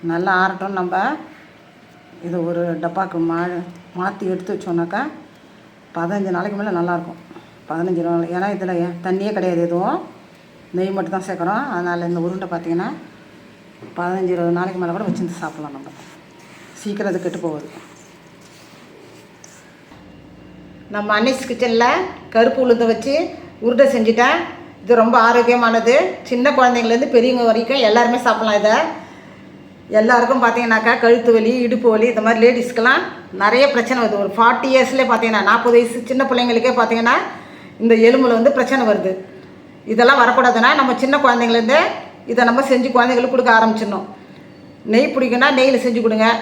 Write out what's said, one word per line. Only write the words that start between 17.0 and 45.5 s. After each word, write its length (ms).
அது 100
கெட்டு 240
போகுது. 220
நம்ம 240
அன்னிஸ் 300
கிச்சன்ல 360
கருப்பு 280
உளுந்தை 280
வச்சு 220
உருண்டை 280
செஞ்சுட்டேன். 440
இது 120
ரொம்ப 200
ஆரோக்கியமானது. 680
சின்ன 260
குழந்தைங்கள்லேருந்து 580
பெரியவங்க 360
வரைக்கும் 380
எல்லாருமே 360
சாப்பிடலாம் 360
இதை. 140
எல்லாருக்கும் 440
பார்த்தீங்கன்னாக்கா, 500
கழுத்து 320
வலி, 180
இடுப்பு 280
வலி, 180
இந்த 140
மாதிரி 180
லேடிஸ்க்கெல்லாம் 580
நிறைய 200
பிரச்சனை 300
வருது. 200
ஒரு 140
ஃபார்ட்டி 360
இயர்ஸ்லேயே 380
பார்த்தீங்கன்னா, 380
நாற்பது 280
வயசு 340
சின்ன 180
பிள்ளைங்களுக்கே 500
பார்த்தீங்கன்னா, 360
இந்த 120
எலும்புல 320
வந்து 180
பிரச்சனை 340
வருது. 220
இதெல்லாம் 300
வரக்கூடாதுன்னா, 560
நம்ம 240
சின்ன 200
குழந்தைங்கள்லேருந்தே 580
இதை 160
நம்ம 120
செஞ்சு 260
குழந்தைங்களுக்கு 380
கொடுக்க 240
ஆரம்பிச்சிடணும். 480
நெய் 220
பிடிக்குன்னா 320